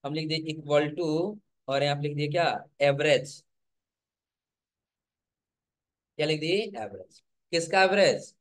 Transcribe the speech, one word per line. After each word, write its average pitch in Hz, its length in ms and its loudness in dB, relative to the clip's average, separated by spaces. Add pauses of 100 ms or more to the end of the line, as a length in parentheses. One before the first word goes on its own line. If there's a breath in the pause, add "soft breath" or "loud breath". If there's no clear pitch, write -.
हम 143 100 -6
लिख 156 140 -4
दिए 156 260 -4
equal 147 440 2
to 175 400 -2 (300)
और 139 160 0
यहाँ 143 120 0
पे 143 60 -8
लिख 147 160 -4
दिए 147 100 -2
क्या? 165 180 0 (360)
Average। 143 640 2 (2750)
क्या 151 100 0
लिख 156 120 0
दिए? 170 220 0 (160)
Average। - 440 -14 (320)
किसका 165 300 2
average? 185 580 2